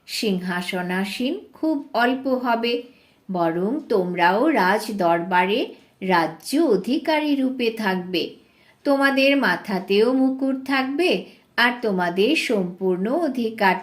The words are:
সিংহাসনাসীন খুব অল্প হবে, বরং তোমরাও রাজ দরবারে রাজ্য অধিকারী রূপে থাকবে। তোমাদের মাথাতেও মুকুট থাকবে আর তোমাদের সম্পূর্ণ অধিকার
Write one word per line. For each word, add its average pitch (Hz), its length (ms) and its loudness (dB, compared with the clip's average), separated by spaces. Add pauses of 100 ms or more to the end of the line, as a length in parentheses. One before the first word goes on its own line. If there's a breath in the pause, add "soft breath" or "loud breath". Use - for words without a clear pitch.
সিংহাসনাসীন 185 1300 -4 (120)
খুব 311 400 -4
অল্প 254 360 0
হবে, 240 540 0 (500 loud breath)
বরং 180 560 0
তোমরাও 185 600 2
রাজ 214 480 0
দরবারে 185 800 0 (260 loud breath)
রাজ্য 180 580 0
অধিকারী 302 800 2
রূপে 254 340 0
থাকবে। 185 640 -2 (500 soft breath)
তোমাদের 277 520 4
মাথাতেও 202 760 2
মুকুট 262 540 0
থাকবে 269 580 0 (320 loud breath)
আর 240 160 2 (100)
তোমাদের 190 540 0
সম্পূর্ণ 190 760 -2
অধিকার 240 720 0